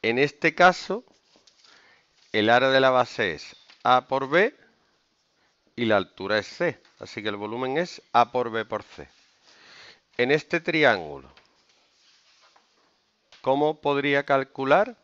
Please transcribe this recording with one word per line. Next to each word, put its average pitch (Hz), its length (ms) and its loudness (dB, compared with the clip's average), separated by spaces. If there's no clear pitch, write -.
En 117 180 -2
este 151 340 0
caso, 185 520 2
el 107 160 2
área 127 200 4
de 135 120 4
la 131 80 4
base 120 460 0
es - 200 -18
A 127 240 2
por 135 200 -4
B 185 260 0
y 120 80 -4
la 107 100 4
altura 98 440 -2
es 101 80 -8
C. 170 340 -6
Así 104 240 -14
que 107 60 -4
el 101 80 -8
volumen 120 400 -6
es 175 240 -8
A 117 220 2
por 120 160 -4
B 110 160 -6
por 104 180 -8
C. - 240 -20
En 123 140 0
este 156 280 -2
triángulo, 98 720 -2
¿cómo 143 380 -2
podría 143 460 -2
calcular 139 800 0